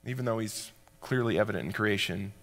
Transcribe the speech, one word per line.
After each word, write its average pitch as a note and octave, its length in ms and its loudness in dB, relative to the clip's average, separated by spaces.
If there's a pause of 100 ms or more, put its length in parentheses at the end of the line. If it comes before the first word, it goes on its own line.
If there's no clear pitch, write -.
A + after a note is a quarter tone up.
even B2+ 200 -4
though A2+ 140 2
he's - 320 -6 (300)
clearly A#2 380 2
evident G2+ 260 2
in E2 60 -4
creation. G2+ 720 0